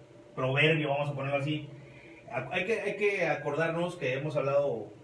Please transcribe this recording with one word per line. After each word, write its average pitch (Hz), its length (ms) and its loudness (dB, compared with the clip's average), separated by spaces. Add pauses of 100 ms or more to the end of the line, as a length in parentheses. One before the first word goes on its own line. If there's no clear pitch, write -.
(360)
proverbio, 143 540 4
vamos 143 200 0
a 139 40 -4
ponerlo 139 260 0
así, 147 280 -2 (640)
a-, - 200 -6
hay 185 140 0
que, 214 160 0
hay 202 140 -2
que 196 320 2
acordarnos 160 680 0
que 127 160 0
hemos 143 220 -4
hablado 139 580 2 (100)